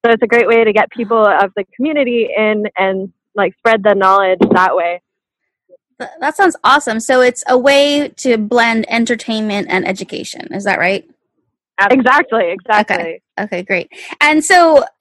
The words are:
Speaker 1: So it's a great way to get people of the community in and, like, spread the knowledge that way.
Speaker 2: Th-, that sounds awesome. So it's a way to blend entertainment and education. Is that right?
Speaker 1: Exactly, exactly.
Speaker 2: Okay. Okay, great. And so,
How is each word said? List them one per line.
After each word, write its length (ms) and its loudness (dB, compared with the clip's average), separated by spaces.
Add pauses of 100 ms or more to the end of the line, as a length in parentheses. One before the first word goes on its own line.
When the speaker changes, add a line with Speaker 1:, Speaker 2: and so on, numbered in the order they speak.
Speaker 1:
So 100 0
it's 100 0
a 40 -2
great 220 2
way 160 4
to 80 0
get 180 0
people 320 -2
of 340 2
the 80 -6 (120)
community 580 -2
in 300 -2 (140)
and, 340 -4 (220)
like, 240 -2
spread 240 0
the 120 4
knowledge 440 2 (140)
that 220 2
way. 280 -4 (1000)
Speaker 2:
Th-, 100 -12 (100)
that 180 -4
sounds 260 2
awesome. 360 2
So 200 2
it's 260 0
a 120 2
way 580 2
to 220 0
blend 520 0
entertainment 760 -4
and 180 -2
education. 680 -10
Is 100 -8
that 140 -2
right? 260 -2 (880)
Speaker 1:
Exactly, 600 2
exactly. 460 -2
Speaker 2:
Okay. 240 -10 (180)
Okay, 240 -8
great. 280 -6 (320)
And 200 2
so, 420 4 (160)